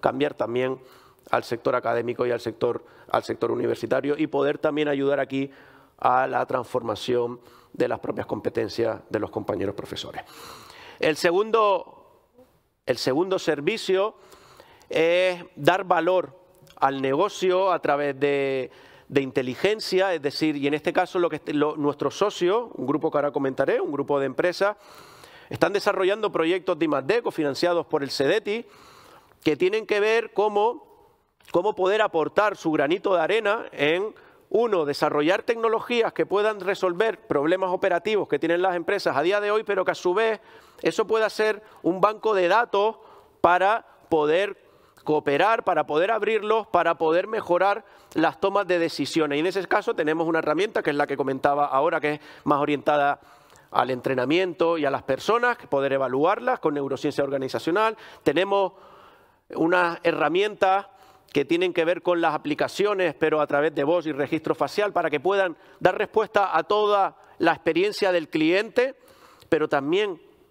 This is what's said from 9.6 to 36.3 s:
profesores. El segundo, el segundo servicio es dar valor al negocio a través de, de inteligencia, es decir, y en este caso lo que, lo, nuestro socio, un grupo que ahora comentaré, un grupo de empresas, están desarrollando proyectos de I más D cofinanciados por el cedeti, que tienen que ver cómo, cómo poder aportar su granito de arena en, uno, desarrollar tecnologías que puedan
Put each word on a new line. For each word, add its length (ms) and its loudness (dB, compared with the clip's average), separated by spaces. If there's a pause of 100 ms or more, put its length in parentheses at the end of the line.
profesores. 460 -12 (760)
El 180 0
segundo, 1040 0 (680)
el 140 0
segundo 400 0
servicio 760 -2 (760)
es 540 2 (100)
dar 300 2
valor 520 0 (400)
al 240 0
negocio 720 0
a 60 0
través 400 -2
de, 540 -2 (340)
de 160 0
inteligencia, 880 0
es 80 -2
decir, 360 -2
y 100 -4
en 80 0
este 180 -4
caso 280 -2
lo 100 0
que, 100 -8 (120)
lo, 240 0
nuestro 340 -2
socio, 640 -2
un 120 -6
grupo 260 -2
que 60 0
ahora 120 0
comentaré, 500 0
un 120 -4
grupo 260 0
de 80 0
empresas, 500 -2 (720)
están 240 2
desarrollando 600 0
proyectos 440 0
de 100 0
I 20 0
más 180 -2
D 160 2
cofinanciados 640 0
por 160 -2
el 80 -6
cedeti, 560 -2 (800)
que 120 2
tienen 300 0
que 140 0
ver 320 0
cómo, 800 -2 (400)
cómo 240 0
poder 260 2
aportar 540 0
su 160 -2
granito 420 2
de 60 4
arena 500 0
en, 420 0 (380)
uno, 340 2
desarrollar 580 2
tecnologías 720 0
que 140 -2
puedan 340 0